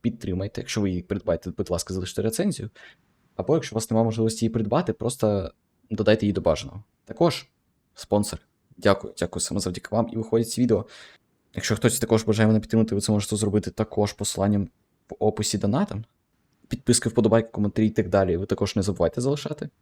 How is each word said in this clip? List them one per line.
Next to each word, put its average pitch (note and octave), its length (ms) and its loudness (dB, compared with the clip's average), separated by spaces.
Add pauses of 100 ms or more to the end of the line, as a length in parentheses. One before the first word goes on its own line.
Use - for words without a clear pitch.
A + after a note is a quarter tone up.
підтримаєте. G2+ 600 -4
Якщо - 200 -4
ви G2 100 2
її F2+ 120 -2
придбаєте, F2+ 480 -4
будь F#2+ 200 -6
ласка, F2 240 -2
залиште F#2 280 -4
рецензію. A2+ 480 -2 (680)
Або G2+ 180 0
якщо B2+ 200 -2
у - 20 0
вас A2 140 -4
немає A2+ 140 4
можливості A2+ 400 0
її A2+ 60 2
придбати, A2+ 420 0
просто G#2+ 600 -2 (380)
додайте G#2+ 360 2
її G#2 60 2
до F#2+ 80 0
бажаного. E2 440 -2 (200)
Також - 420 0 (480)
спонсор. - 440 -2 (380)
Дякую, - 420 0
дякую, F2 220 -4
саме F#2+ 200 -4
завдяки - 300 -6
вам A2 220 0
і A2 40 -6
виходять A2+ 340 0
ці - 100 -4
відео. A2+ 260 2 (680)
Якщо - 220 -2
хтось A2 220 2
також A2 260 2
бажає G#2+ 220 4
мене A2 140 6
підтримати, A2 340 2
ви G2+ 60 0
це G#2+ 120 0
можете G#2 240 0
зробити G2+ 340 0
також G#2 420 -2
посиланням G2+ 560 0 (420)
в - 80 -12
описі G#2+ 400 0
донатом. A2+ 460 -2 (640)
Підписки, - 400 0
вподобайки, A2+ 400 4
коментарі G#2 380 0
і G#2 40 2
так G2+ 180 0
далі. F#2 280 4
Ви F#2+ 100 -4
також - 300 -2
не G2+ 60 2
забувайте G#2 380 0
залишати. D3 480 -4 (140)